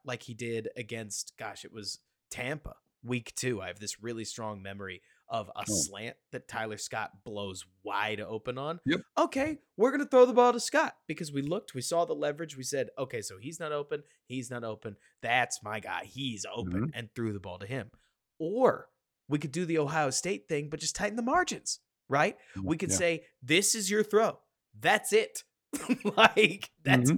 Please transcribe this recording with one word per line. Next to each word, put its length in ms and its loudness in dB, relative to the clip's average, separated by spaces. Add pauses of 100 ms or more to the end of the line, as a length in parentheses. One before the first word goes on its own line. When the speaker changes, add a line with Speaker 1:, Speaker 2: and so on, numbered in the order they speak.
Speaker 1:
like 180 -8
he 120 -14
did 420 -6
against, 640 -10
gosh, 260 -10
it 80 -18
was 280 -10 (300)
Tampa, 460 -8 (260)
week 320 -6
two, 260 -4
I 80 -10
have 120 -12
this 220 -10
really 220 -6
strong 380 -8
memory 400 -10 (260)
of 280 -4
a 120 -8
Speaker 2:
Oh. 180 0
Speaker 1:
slant 300 -10 (160)
that 160 -10
Tyler 300 -6
Scott 460 -8
blows 400 -8 (180)
wide 380 -2
open 380 -6
on. 280 -6
Speaker 2:
Yep. 140 2 (160)
Speaker 1:
Okay, 420 0 (180)
we're 160 4
gonna 140 -2
throw 200 10
the 60 6
ball 200 8
to 80 -2
Scott 360 0 (100)
because 260 -6
we 100 -2
looked, 320 -4
we 80 -6
saw 220 2
the 100 2
leverage, 420 -4
we 80 -10
said, 340 -2
"Okay, 240 -4
so 160 -10
he's 220 -12
not 120 -6
open, 300 -4 (240)
he's 240 -8
not 140 -6
open, 320 -8 (260)
that's 400 2
my 180 -6
guy, 240 -8
he's 420 -6
open," 340 -4
Speaker 2:
Mm-hmm. 120 -2
Speaker 1:
and 220 -10
threw 180 -2
the 80 -6
ball 180 -10
to 80 -12
him. 240 -8 (480)
Or 500 4 (400)
we 100 2
could 140 -8
do 140 -2
the 120 0
Ohio 320 2
State 380 -2
thing, 200 -2
but 120 -8
just 160 -4
tighten 200 -2
the 60 -2
margins, 580 0 (280)
right? 280 2 (200)
Speaker 2:
Mm, 80 -6
Speaker 1:
We 120 0
could 140 -2
Speaker 2:
yeah. 60 2
Speaker 1:
say, 300 0 (160)
"This 320 4
is 160 -2
your 120 4
throw. 380 2 (380)
That's 340 2
it." 320 2 (280)
<laughs> 320 -2 (120)
Like, 540 6 (140)
that's, 260 6
Speaker 2:
Mm-hmm. 80 6